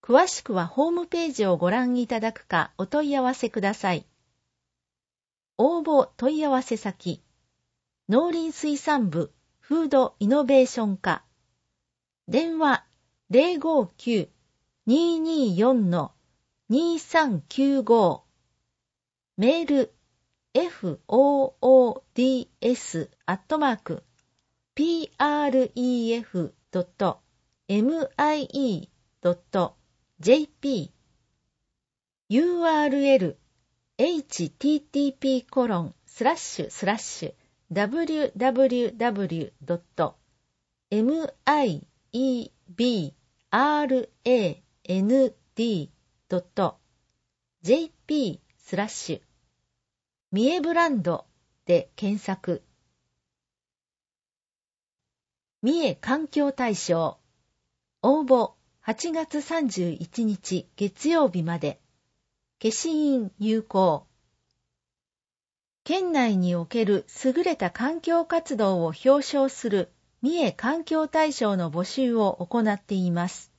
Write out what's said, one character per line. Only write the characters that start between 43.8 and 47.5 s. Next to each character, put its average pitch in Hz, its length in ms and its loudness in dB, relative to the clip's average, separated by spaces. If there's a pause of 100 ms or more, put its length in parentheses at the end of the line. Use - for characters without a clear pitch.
ン 277 60 -2
ド 254 180 0 (2250)
ド 185 80 -2
ッ 175 80 -4 (100)
ト 190 220 -2 (840)